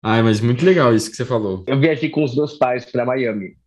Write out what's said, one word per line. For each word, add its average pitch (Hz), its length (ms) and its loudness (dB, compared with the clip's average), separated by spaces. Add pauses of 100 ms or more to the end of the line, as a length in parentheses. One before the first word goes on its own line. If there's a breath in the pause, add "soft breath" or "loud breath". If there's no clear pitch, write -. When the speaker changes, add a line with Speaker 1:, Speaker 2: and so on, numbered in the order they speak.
Speaker 1:
Ai, 110 200 2
mas 110 180 2
muito 120 240 0
legal 160 320 4
isso 107 160 -2
que - 60 -18
você 123 80 -6
falou. 101 420 -4
Speaker 2:
Eu 135 100 0
viajei 151 320 0
com 151 140 -2
os 127 100 -4
meus 147 240 -4
pais 123 320 -2
pra 120 160 -2
Miami. 117 600 -4